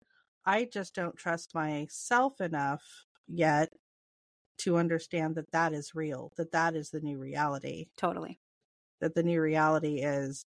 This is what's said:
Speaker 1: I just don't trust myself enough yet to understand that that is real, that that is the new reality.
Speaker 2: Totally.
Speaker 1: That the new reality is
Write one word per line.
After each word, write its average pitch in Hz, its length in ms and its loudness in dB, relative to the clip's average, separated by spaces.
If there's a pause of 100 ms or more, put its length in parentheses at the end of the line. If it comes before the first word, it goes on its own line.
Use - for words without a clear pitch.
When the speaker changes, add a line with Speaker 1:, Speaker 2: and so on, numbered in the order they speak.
(440)
Speaker 1:
I 214 200 2
just 202 300 -6
don't 175 220 -4
trust 170 400 -4
myself 160 840 0
enough 147 420 -2 (440)
yet 156 460 2 (880)
to 170 160 2
understand 165 600 0
that 156 160 -8
that 165 200 4
is 147 220 -8
real, 151 420 -6
that 165 160 -4
that 165 220 2
is 151 160 -6
the 156 100 -6
new 147 180 -4
reality. 143 680 -4 (100)
Speaker 2:
Totally. 175 420 -4 (640)
Speaker 1:
That 160 140 0
the 170 80 4
new 170 180 2
reality 156 600 4
is 139 500 -2